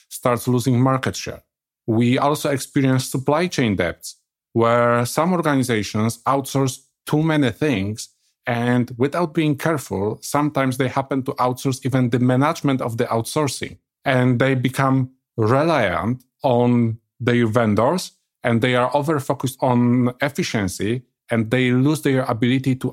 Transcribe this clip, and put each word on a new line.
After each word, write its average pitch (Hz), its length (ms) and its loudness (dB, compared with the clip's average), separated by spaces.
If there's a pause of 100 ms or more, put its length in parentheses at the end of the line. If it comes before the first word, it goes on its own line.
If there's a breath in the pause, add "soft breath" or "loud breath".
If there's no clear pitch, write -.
starts - 400 -2
losing 123 320 2
market 131 380 0
share. - 260 -12 (420)
We 120 320 2
also 147 320 0
experience 135 600 0
supply 147 380 0
chain 117 280 0
debts, - 400 -6 (380)
where 120 520 2
some 160 280 0
organizations 123 880 -2
outsource 135 560 -2 (260)
too 151 160 0
many 151 300 2
things, 110 560 -4 (380)
and 123 520 0
without 151 360 -2
being 151 240 0
careful, 117 640 -4
sometimes 143 560 0
they 131 100 0
happen 131 360 -4
to 135 100 -6
outsource 127 520 -4
even 127 240 2
the 123 100 0
management 131 600 2
of 120 140 -6
the 113 100 0
outsourcing, 117 760 -4 (260)
and 127 340 2
they 135 160 2
become 131 560 0 (240)
reliant 117 880 0 (180)
on 120 580 2 (260)
their 120 220 2
vendors, 113 640 0 (320)
and 117 180 2
they 127 140 2
are 123 200 0
over-focused 143 680 -2
on 120 600 2
efficiency, 120 840 -4 (260)
and 113 220 0
they 127 200 2
lose 143 300 2
their 131 220 2
ability 127 520 0
to 127 180 -6